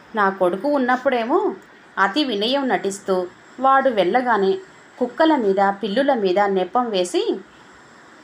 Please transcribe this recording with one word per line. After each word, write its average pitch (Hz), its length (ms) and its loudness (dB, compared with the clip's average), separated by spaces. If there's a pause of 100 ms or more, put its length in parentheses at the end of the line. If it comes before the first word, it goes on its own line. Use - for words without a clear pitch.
(140)
నా 202 160 2
కొడుకు 190 380 0
ఉన్నప్పుడేమో 254 840 0 (440)
అతి 196 260 0
వినయం 254 440 -2
నటిస్తూ, 190 580 -2 (340)
వాడు 269 280 4
వెళ్ళగానే 208 720 0 (400)
కుక్కల 302 380 2
మీద, 196 360 2 (100)
పిల్లుల 254 320 0
మీద 196 260 0
నెపం 196 500 0
వేసి 226 460 -2 (880)